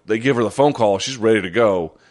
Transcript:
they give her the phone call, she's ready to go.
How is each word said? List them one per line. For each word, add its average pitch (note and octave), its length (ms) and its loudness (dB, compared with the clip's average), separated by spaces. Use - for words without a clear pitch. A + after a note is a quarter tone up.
they A2 120 -2
give B2 200 -2
her A#2+ 60 0
the G#2 60 -2
phone C#3+ 240 2
call, G#2+ 240 0
she's C3+ 200 -8
ready A2 240 2
to F2+ 80 -6
go. F#2+ 480 0